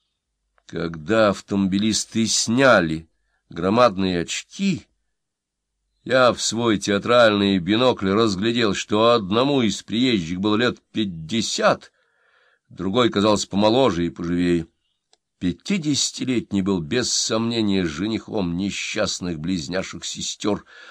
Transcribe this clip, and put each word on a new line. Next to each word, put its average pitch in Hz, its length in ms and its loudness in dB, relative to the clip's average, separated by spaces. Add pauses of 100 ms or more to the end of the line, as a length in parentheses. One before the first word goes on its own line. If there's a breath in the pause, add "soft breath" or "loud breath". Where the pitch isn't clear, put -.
(680)
Когда 85 600 0
автомобилисты 101 960 -2
сняли 101 840 2 (400)
громадные 95 720 2
очки, 170 640 -4 (1160)
я 123 300 4
в - 80 -8
свой 113 340 0
театральный 101 840 4
бинокль 101 520 2
разглядел, 107 640 0
что 110 380 2
одному 120 500 2
из 101 200 -2
приезжих 98 580 -2
было 107 160 2
лет 110 220 0 (140)
пятьдесят, 107 1000 -2 (760)
другой 101 400 0
казался 101 400 2
помоложе 104 580 2
и 82 40 -6
поживее. 87 560 -2 (720)
Пятидесятилетний 127 1200 -4
был 95 200 0
без 104 300 -4
сомнения 110 760 -2
женихом 95 720 -4
несчастных 92 800 -6
близняшек 85 640 -6
сестёр, - 640 -6 (240 loud breath)